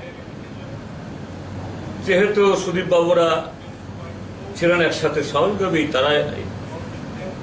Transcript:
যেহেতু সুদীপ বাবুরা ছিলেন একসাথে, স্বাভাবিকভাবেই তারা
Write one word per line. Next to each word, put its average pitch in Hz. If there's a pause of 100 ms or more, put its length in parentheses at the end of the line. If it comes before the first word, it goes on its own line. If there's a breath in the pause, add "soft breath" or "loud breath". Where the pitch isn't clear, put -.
(2000)
যেহেতু 196
সুদীপ 180
বাবুরা 170 (1120)
ছিলেন 175
একসাথে, 151
স্বাভাবিকভাবেই 170
তারা 131 (1300)